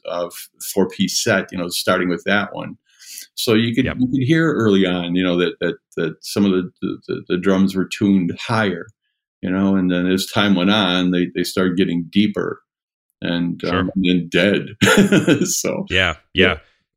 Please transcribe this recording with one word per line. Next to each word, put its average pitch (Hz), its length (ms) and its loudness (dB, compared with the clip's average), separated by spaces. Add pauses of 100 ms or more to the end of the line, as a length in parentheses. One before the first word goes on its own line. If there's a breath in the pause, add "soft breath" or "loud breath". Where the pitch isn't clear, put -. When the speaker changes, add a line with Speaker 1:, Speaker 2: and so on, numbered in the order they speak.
Speaker 1:
uh, 87 200 -4
f-, - 220 -16 (240)
four-piece 95 500 0
set, 95 280 0
you 92 60 -10
know, 87 120 -6
starting 92 380 -2
with 85 180 -4
that 101 280 0
one. 82 240 -10 (560 loud breath)
So - 220 0
you 117 180 0
could, 127 120 0
Speaker 2:
Yep. 78 140 -6
Speaker 1:
you 127 80 0
could 131 200 -2
hear 160 260 2
early 101 320 2
on, 87 300 -2
you 92 80 2
know, 87 140 0
that, 87 220 0
that, 85 160 -2 (220)
that 82 240 -4
some - 240 -2
of 98 60 4
the, 92 200 0 (120)
the, - 140 -6 (100)
the, 87 220 -8
the 90 80 -2
drums 95 380 2
were 92 120 -2
tuned 98 520 2
higher, 101 460 -4 (560)
you 92 80 -4
know, 98 260 2
and 92 140 2
then 90 160 0
as 92 220 0
time 104 260 2
went 90 160 2
on, 92 400 2
they, 87 240 0
they 90 100 -2
started 92 340 -2
getting 87 340 0
deeper 98 500 0 (600)
and, 87 400 -4
Speaker 2:
Sure. 87 180 -2
Speaker 1:
um, 92 160 -2
and 95 100 0
then 87 240 2
dead. 104 1160 2
<laughs> - 20 -2
So - 420 -4
Speaker 2:
Yeah, 90 280 2 (180)
Speaker 1:
yeah. 92 120 6
Speaker 2:
yeah. 85 100 0 (400 soft breath)